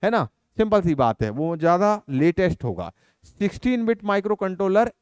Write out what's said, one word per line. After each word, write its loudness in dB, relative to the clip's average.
है 2
ना? 0
सिंपल 2
सी 0
बात 2
है, -2
वो -4
ज्यादा 2
लेटेस्ट 0
होगा। -8
सिक्सटीन -4
bit -2
microcontroller 0